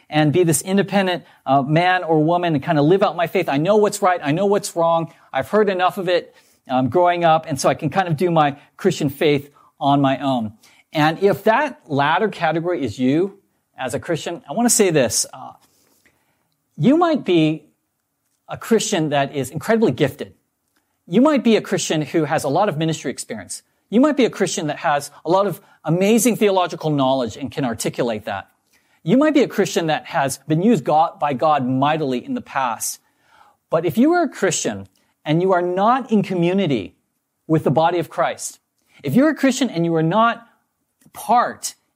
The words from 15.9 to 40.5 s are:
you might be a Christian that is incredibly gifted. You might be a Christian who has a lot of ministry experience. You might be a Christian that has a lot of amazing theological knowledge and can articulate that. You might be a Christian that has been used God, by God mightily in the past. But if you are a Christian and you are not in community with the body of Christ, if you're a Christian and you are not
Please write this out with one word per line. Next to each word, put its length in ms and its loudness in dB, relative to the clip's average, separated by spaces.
you 180 4
might 300 2
be 400 2
a 80 -10
Christian 540 -2
that 260 -2
is 140 -4
incredibly 420 0
gifted. 440 -4
You 140 0
might 240 2
be 140 4
a 40 0
Christian 400 -4
who 220 -2
has 220 -2
a 20 -4
lot 220 0
of 80 -4
ministry 340 -4
experience. 500 -14
You 100 2
might 160 2
be 80 2
a 60 2
Christian 380 -4
that 100 -6
has 340 -2
a 40 -4
lot 180 2
of 120 -6
amazing 540 2
theological 520 0
knowledge 460 0
and 160 -10
can 140 -6
articulate 580 -4
that. 260 -10
You 140 2
might 160 2
be 100 4
a 60 0
Christian 380 -2
that 180 -2
has 420 -4
been 140 0
used 240 2
God, 340 0
by 140 -2
God 340 2
mightily 560 0
in 120 -8
the 60 -6
past. 600 -6
But 160 0
if 120 -2
you 160 4
are 100 2
a 60 -2
Christian 580 -4
and 160 0
you 100 2
are 100 4
not 480 0
in 140 2
community 720 -2
with 180 0
the 60 2
body 280 2
of 100 -6
Christ, 500 -4
if 100 -4
you're 160 4
a 60 0
Christian 340 0
and 140 -2
you 120 0
are 80 2
not 440 0